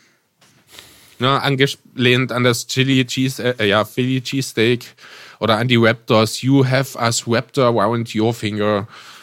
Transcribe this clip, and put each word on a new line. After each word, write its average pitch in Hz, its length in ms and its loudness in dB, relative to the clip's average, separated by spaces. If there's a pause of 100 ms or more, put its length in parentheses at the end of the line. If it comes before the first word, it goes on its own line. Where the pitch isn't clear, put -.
(1200)
Ne, 135 200 0
angelehnt 131 920 0
an 123 120 -2
das 120 220 0
Chili 131 400 0
Cheese, 127 540 -4
äh, 104 80 0
ja, 101 180 2
Philly 131 360 -4
Cheesesteak 120 760 -2 (440)
oder 110 180 0
an 120 100 -2
die 123 80 2
Raptors, 113 640 2
„You 135 240 4
have 131 320 -2
us 117 300 -2
wrapped 120 320 -2
around 117 560 0
your 110 180 0
finger.“ 104 540 -2 (360)